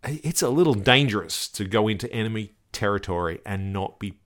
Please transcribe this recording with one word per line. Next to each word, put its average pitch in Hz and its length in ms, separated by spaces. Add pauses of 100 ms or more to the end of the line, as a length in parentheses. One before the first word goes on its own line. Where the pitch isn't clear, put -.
it's 151 380
a 131 80
little 151 240
dangerous 107 720
to - 160
go 107 240
into 110 240
enemy 110 400 (200)
territory 95 720
and 98 260
not 98 260
be 101 280